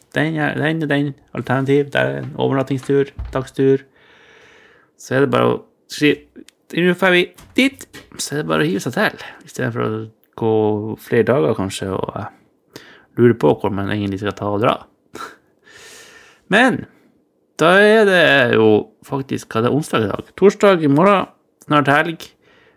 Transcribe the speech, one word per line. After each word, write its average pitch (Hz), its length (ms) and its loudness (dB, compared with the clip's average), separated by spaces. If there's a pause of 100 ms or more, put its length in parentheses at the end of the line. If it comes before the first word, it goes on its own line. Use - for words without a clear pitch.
(160)
Den 156 260 -4
er, 143 160 -4
den 156 240 -4
og 147 80 -4
den, 143 220 -2 (260)
alternativ, 135 560 0
der 131 140 0
er 139 160 -6
en 127 80 -12 (100)
overnattingstur, 135 680 -2 (220)
dagstur. 135 500 -2 (1120)
Så - 180 -8
er 139 100 2
det 123 80 -2
bare 120 180 2
å 120 80 -4 (320)
skrive, - 340 0 (440)
«Nå 175 280 0
får 185 160 2
vi 175 80 4 (360)
dit», 262 280 -2 (320)
så - 180 -8
er 151 60 -4
det 160 80 -8
bare 156 160 0
å 165 40 -2
hive 190 140 -4
seg 127 140 -6
til, 196 260 -4 (220)
i - 40 -20
stedet 127 240 -6
for 120 120 -4
å 110 160 -6 (380)
gå 113 140 0 (480)
flere 113 280 0
dager 139 280 0
kanskje, 98 360 -6
og, - 240 -6
eh, - 640 -16 (360)
lure 117 200 4
på 147 240 2
hvor 101 120 -4
man 98 160 -6
egentlig 101 320 -4
skal 101 160 -4
ta 101 120 -6
og 104 120 -2
dra. - 140 2 (1700)
Men, 214 360 2 (720)
da 175 200 4
er 214 280 6
det 139 500 4
jo 107 340 4 (160)
faktisk, 131 440 -8
hva 113 120 -2
er 123 60 0
det, 120 100 0
onsdag 151 280 -2
i 98 60 -4
dag? - 240 -10
Torsdag 196 480 4
i 147 40 0
morgen, 180 400 2 (380)
snart 147 220 2
helg. 156 420 -2 (480)